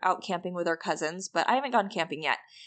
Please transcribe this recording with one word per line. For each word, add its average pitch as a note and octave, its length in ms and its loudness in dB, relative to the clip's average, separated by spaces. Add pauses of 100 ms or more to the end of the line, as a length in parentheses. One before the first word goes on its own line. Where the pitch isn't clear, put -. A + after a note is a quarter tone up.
out F#3 180 4
camping F3+ 320 -4
with F3 140 -2
our E3 100 2
cousins, E3 500 -4
but - 220 0
I A#3+ 60 6
haven't C4+ 160 0
gone G3+ 180 2
camping D#3+ 320 -4
yet. C#3 160 0 (300)